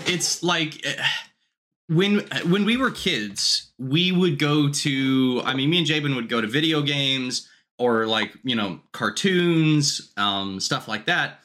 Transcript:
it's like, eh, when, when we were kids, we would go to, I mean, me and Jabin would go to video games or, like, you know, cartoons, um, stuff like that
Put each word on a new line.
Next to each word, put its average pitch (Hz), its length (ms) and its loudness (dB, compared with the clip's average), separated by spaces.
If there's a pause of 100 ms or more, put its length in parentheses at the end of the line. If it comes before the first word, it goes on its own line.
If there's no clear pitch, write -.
it's - 380 -2
like, 165 420 -2
eh, 139 160 -4 (840)
when, 196 320 2 (300)
when 202 160 4
we 233 120 2
were 262 140 0
kids, - 880 -4
we 160 320 0
would 180 260 2
go 147 320 2
to, 135 760 0
I 131 100 -2
mean, 135 160 0
me 175 80 2
and 160 80 0
Jabin 147 280 0
would 117 140 -4
go 117 120 0
to 107 60 -2
video 151 360 0
games 135 640 -2 (300)
or, 117 280 2
like, 110 260 0 (100)
you 127 120 -2
know, 98 240 -2 (140)
cartoons, 160 1200 2
um, 98 460 -2
stuff 131 260 -4
like 107 200 -6
that 160 380 -2